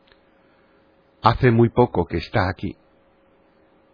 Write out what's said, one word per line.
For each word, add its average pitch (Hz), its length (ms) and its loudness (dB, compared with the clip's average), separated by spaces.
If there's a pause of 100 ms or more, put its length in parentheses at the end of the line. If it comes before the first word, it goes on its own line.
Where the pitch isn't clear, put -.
(1200)
Hace 120 300 2
muy 117 180 4
poco 120 360 0
que - 120 -8
está 92 320 -6
aquí - 260 -12 (1200)